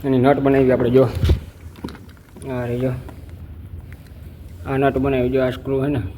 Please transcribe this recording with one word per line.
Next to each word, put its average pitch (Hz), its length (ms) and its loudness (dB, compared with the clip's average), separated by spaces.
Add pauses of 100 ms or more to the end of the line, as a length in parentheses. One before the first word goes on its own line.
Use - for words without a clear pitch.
એની 135 140 2
નટ 135 200 6
બનાવી 135 340 4
આપણે, 123 180 2
જો. 127 180 6 (1400)
આ 123 140 -4
રહી 120 120 -4
જો. 127 140 -2 (1700)
આ 135 100 -2
નટ 135 220 2
બનાવી, 131 300 2
જો 131 140 2
આ 127 80 2
સ્ક્રૂ 135 320 -2
છે 143 60 0
ને 135 120 -2 (180)